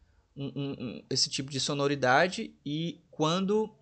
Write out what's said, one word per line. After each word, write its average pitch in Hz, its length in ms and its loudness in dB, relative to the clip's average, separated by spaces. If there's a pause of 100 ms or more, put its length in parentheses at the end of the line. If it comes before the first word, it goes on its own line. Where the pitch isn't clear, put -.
(360)
um, 139 100 -6
um, 139 260 -6
um, 104 360 -10
esse - 220 0
tipo 135 200 -6
de 131 100 -4
sonoridade 143 960 2 (120)
e 156 340 -4 (100)
quando 190 720 0